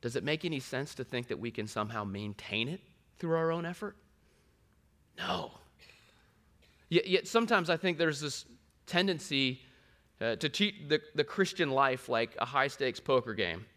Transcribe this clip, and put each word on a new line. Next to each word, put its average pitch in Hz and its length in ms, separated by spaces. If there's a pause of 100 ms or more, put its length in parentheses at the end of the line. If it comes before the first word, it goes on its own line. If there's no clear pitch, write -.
does 120 140
it 123 80
make 151 200
any 160 160
sense 131 360
to 131 80
think 123 260
that 80 100
we 117 120
can 107 160
somehow 107 360
maintain 104 640
it 175 140 (360)
through 165 200
our 165 140
own 165 140
effort? 180 300 (1200)
No. 180 340 (1400)
Yet, 165 180
yet 180 220
sometimes 220 400
I 170 80
think 175 200
there's 156 220
this 147 240 (440)
tendency, 156 760 (580)
uh, 113 160
to 151 140
treat 196 400
the, 151 100 (160)
the 151 80
Christian 175 480
life 131 380
like 117 300
a 117 60
high-stakes 135 540
poker 120 340
game 92 320 (120)